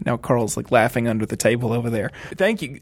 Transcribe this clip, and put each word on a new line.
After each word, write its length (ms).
Now 100
Carl's, 400
like, 140
laughing 380
under 180
the 100
table 360
over 180
there. 220
Thank 260
you, 200